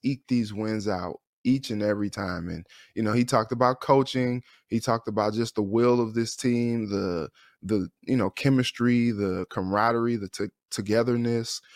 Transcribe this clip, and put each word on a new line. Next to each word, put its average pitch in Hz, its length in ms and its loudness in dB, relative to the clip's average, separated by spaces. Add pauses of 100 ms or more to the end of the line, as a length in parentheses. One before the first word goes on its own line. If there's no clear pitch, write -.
eke 131 240 -2
these 113 260 0
wins 107 360 -4
out 90 320 -4 (260)
each 135 240 2
and 104 120 -2
every 104 260 0
time?" 90 400 -6
And, 85 180 -8 (280)
you 113 80 -2
know, 107 100 0
he 120 120 4
talked 113 280 2
about 123 280 2
coaching. 127 640 2 (260)
He 117 120 0
talked 117 280 -2
about 107 260 0
just 113 220 -2
the 107 60 2
will 120 380 4
of 110 140 -2
this 113 220 -2
team, 120 520 0
the, 95 400 -2 (340)
the, 95 260 0 (140)
you 131 140 0
know, 95 140 2
chemistry, 120 800 2
the 95 400 -2
camaraderie, 113 680 0
the 101 120 -6
t-, 98 180 -6 (240)
togetherness, 117 920 0 (160)